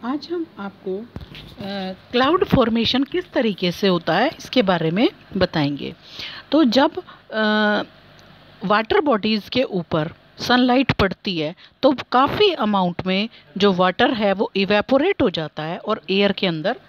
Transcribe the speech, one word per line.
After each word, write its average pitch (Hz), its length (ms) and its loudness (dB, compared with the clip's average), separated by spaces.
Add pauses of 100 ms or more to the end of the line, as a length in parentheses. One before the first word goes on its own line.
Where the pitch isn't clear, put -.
आज 285 280 -8
हम 339 140 -6 (120)
आपको, 196 400 -10
अ, 196 920 -12 (200)
cloud 294 320 2
formation 233 600 2
किस - 280 -6
तरीके 202 400 0
से 202 160 0
होता 175 280 0
है, 254 220 2
इसके - 240 0
बारे 170 280 0
में 220 180 2 (280)
बताएंगे। 147 580 -2 (560)
तो 311 140 4
जब, 285 340 2 (340)
अ, 214 500 0 (840)
water 220 360 2
bodies 220 480 0
के 247 140 0
ऊपर 170 500 -2 (260)
sunlight 247 540 2
पड़ती 190 460 -2
है, 156 160 -4 (280)
तो 262 140 4 (160)
काफ़ी 277 400 4
amount 190 540 -2
में 190 220 -2 (300)
जो 202 140 4
water 185 380 2
है, 214 220 0
वो 196 240 -2
evaporate 208 680 2
हो 220 80 2
जाता 160 320 -8
है 165 160 -8
और 214 220 -4 (100)
एयर 196 220 2
के 196 140 -2
अंदर 170 300 -2 (120)